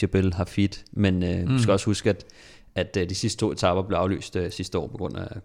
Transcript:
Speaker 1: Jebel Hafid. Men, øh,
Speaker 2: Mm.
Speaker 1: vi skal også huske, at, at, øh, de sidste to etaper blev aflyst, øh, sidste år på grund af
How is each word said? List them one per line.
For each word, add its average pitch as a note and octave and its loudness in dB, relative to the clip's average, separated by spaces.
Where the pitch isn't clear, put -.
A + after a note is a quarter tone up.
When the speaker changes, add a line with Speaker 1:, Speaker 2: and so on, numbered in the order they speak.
Speaker 1:
Jebel F#2+ 2
Hafid. G2 0
Men, F#2 2
øh, F2+ 0
Speaker 2:
Mm. C3 2
Speaker 1:
vi C3 2
skal G#2+ 4
også G2 2
huske, G#2 2
at, - -2
at, F#2 -2
øh, F2+ 0
de G2 -4
sidste - -2
to G#2+ 2
etaper F2+ 2
blev F#2 -2
aflyst, F#2 -2
øh, F2+ -2
sidste - -6
år D#2+ -2
på - -12
grund - -6
af F#2 -8